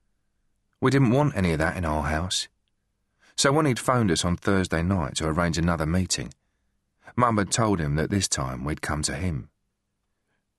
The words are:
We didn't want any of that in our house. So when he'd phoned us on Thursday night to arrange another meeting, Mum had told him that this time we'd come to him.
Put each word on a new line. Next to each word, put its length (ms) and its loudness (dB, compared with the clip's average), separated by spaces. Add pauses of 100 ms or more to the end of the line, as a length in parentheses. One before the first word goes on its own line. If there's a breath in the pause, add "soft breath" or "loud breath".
(800)
We 100 2
didn't 220 4
want 240 2
any 160 2
of 60 0
that 180 0
in 80 -4
our 200 -2
house. 440 -2 (880 soft breath)
So 160 4
when 140 4
he'd 120 2
phoned 320 2
us 140 2
on 120 0
Thursday 460 0
night 340 -2
to 120 -2
arrange 300 0
another 280 0
meeting, 460 -2 (840 loud breath)
Mum 220 2
had 160 0
told 260 2
him 180 -2
that 140 -2
this 160 0
time 380 -6
we'd 180 -6
come 200 -4
to 120 -4
him. 360 -6 (1080)